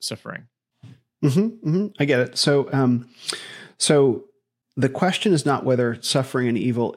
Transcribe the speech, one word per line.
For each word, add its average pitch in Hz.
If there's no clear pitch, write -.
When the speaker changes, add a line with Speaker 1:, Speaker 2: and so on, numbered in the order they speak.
Speaker 1:
suffering. 107
Speaker 2:
Mm-hmm, 180
mm-hmm. 185
I 147
get 139
it. 123
So, 143
um, 123
so 139
the 131
question 185
is 151
not 139
whether 120
suffering 127
and 117
evil 117